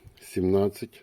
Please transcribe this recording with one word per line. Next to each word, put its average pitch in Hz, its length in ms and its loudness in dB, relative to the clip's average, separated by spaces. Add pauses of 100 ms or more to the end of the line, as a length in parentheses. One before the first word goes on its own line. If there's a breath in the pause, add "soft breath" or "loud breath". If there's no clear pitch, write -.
(200 loud breath)
сімнадцять 98 840 -2